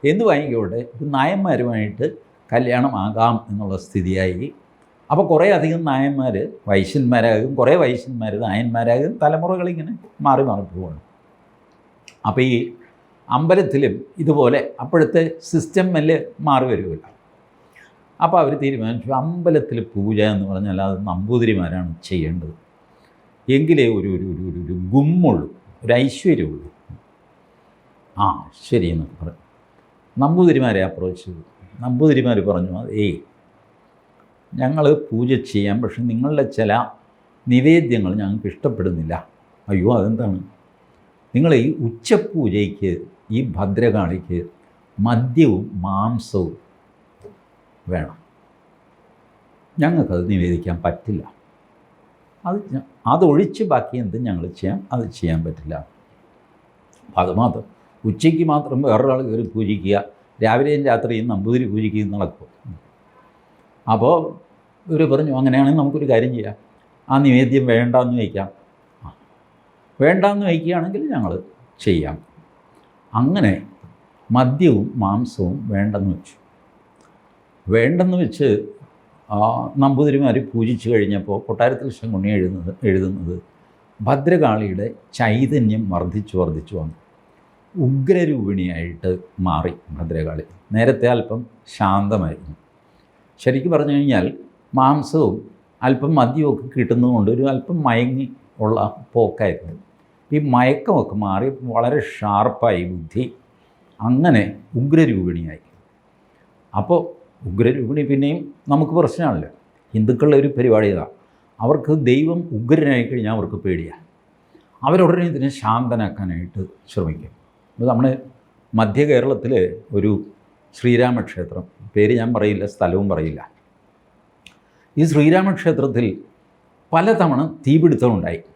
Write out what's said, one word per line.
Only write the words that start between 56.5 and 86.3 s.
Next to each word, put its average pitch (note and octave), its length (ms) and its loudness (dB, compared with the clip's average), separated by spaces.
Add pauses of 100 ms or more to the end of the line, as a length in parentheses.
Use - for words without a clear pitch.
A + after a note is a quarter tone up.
അപ്പം - 160 -4
അത് F#2 180 -2
മാത്രം, A#2 240 0 (400)
ഉച്ചയ്ക്ക് D#3+ 480 0
മാത്രം D3 260 -2 (100)
വേറൊരാൾ B2+ 400 2
കയറി A2 160 -2 (100)
പൂജിക്കുക, G2+ 480 0 (420)
രാവിലെയും C#3 460 2
രാത്രിയും A#2 420 0
നമ്പൂതിരി A2+ 400 0
പൂജിക്കുകയും G#2+ 420 -2
നടക്കും. - 360 -6 (1400)
അപ്പോൾ A2+ 300 4 (720)
ഇവർ D#3+ 120 2 (100)
പറഞ്ഞു, D3 260 0
"അങ്ങനെയാണെങ്കിൽ C#3 440 4
നമുക്കൊരു C#3+ 300 -2
കാര്യം B2 240 2
ചെയ്യാം, G#2 200 -8 (520)
ആ - 60 0 (120)
നിവേദ്യം B2+ 460 4
വേണ്ടാന്ന് B2 500 2
വയ്ക്കാം." G2 260 -6 (560)
ആ, E2 100 -20 (920)
വേണ്ടാന്ന് G3+ 460 2
വയ്ക്കുകയാണെങ്കിൽ F3 520 -2 (120)
ഞങ്ങൾ G2+ 180 -2 (540)
ചെയ്യാം. D#2 300 0 (960)
അങ്ങനെ B2+ 420 2 (800)
മദ്യവും C3 500 2 (160)
മാംസവും G2 540 -2 (180)
വേണ്ടെന്ന് G2 400 -2
വെച്ചു. - 220 -16 (1300)
വേണ്ടെന്ന് E3 560 2
വെച്ച്, C3 260 0 (800)
ആ, G#2 100 -4 (440)
നമ്പൂതിരിമാർ C#3 540 2 (120)
പൂജിച്ചു A2+ 440 -2
കഴിഞ്ഞപ്പോൾ G2+ 540 0
കൊട്ടാരത്തിൽ B2+ 420 -2 (100)
ശങ്കുണ്ണി G#2 380 -4
എഴുതുന്നത്, F2+ 360 -2 (160)
എഴുതുന്നത് F#2 480 -2 (640)
ഭദ്രകാളിയുടെ A2+ 840 0 (320)
ചൈതന്യം A2+ 640 2 (100)
വർദ്ധിച്ചു F2 480 -4